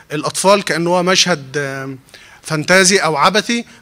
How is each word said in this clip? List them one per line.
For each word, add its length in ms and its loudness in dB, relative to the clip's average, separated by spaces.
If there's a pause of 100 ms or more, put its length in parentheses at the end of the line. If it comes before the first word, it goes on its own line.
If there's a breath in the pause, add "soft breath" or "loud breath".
(120 loud breath)
الأطفال 520 0
كأنه 260 -2
هو 120 2
مشهد، 420 0 (120)
آه، 400 -8 (460 loud breath)
فانتازي 560 2
أو 180 0
عبثي، 480 0 (180 loud breath)